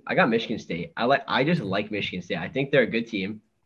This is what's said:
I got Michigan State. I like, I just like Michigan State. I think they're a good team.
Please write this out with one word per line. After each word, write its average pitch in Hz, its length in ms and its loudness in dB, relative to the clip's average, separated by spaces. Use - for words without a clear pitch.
I 113 80 -2
got 175 140 4
Michigan 110 300 0
State. 85 380 -8
I 113 80 -2
like, 135 220 4
I 117 160 2
just 151 180 2
like 104 300 -2
Michigan 95 320 -4
State. 92 160 -4
I 92 100 -6
think 139 220 -2
they're 123 120 6
a 110 40 4
good 113 220 -2
team. 104 320 -4